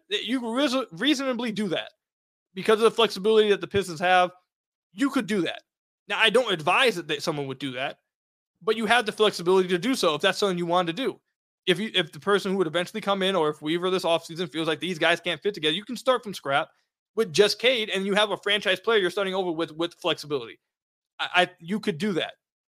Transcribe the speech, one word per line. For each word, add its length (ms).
You 300
could 160
reason-, 360
reasonably 600
do 160
that 240
because 240
of 60
the 60
flexibility 580
that 120
the 60
Pistons 320
have. 320
You 180
could 160
do 160
that. 180
Now, 100
I 140
don't 200
advise 440
that, 120
that 140
someone 260
would 120
do 140
that, 260
but 140
you 100
have 180
the 60
flexibility 580
to 80
do 160
so 220
if 60
that's 180
something 180
you 80
wanted 320
to 60
do, 160
if 140
you, 140
if 180
the 80
person 320
who 60
would 100
eventually 340
come 220
in, 120
or 140
if 120
Weaver 280
this 140
offseason 480
feels 160
like 120
these 200
guys 200
can't 220
fit 120
together, 220
you 100
can 120
start 260
from 100
scrap 360
with 160
just 280
Cade, 300
and 160
you 100
have 160
a 60
franchise 420
player 200
you're 100
starting 260
over 160
with, 200
with 240
flexibility. 640
I, 160
I, 140
you 200
could 180
do 160
that. 200